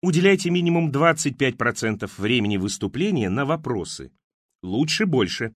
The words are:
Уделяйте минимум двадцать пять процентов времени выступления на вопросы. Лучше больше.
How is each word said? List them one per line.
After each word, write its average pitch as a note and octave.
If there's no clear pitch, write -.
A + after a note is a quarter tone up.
Уделяйте F3+
минимум E3+
двадцать D3+
пять C3
процентов A2
времени G#2
выступления G#2+
на A#2
вопросы. B2+
Лучше C3+
больше. A#2